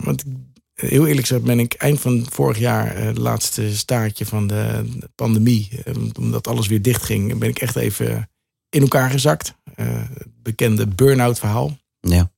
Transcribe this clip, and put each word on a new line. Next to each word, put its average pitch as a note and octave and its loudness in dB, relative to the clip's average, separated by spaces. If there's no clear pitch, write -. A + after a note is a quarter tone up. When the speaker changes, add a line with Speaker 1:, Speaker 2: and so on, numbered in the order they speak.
Speaker 1:
want C#3 -2
heel C3+ 2
eerlijk C#3 2
gezegd A#2+ 0
ben A#2+ 2
ik A#2+ 0
eind C#3+ 0
van A#2+ 0
vorig C3 0
jaar, A2 0
eh, A2 -4
het A2+ -2
laatste A#2 -2
staartje G#2+ -2
van G#2 -2
de A2 -2
pandemie, A2+ 2
eh, - -6
omdat A#2 -4
alles A2+ -2
weer G#2+ 2
dichtging, A2+ 0
ben A#2 -2
ik B2 -4
echt B2+ -4
even A2+ -4
in D3 0
elkaar C3 4
gezakt. C#3+ 0
Eh, - -4
bekende A2 0
burn-out B2 4
verhaal. B2+ -2
Speaker 2:
Ja. F2 4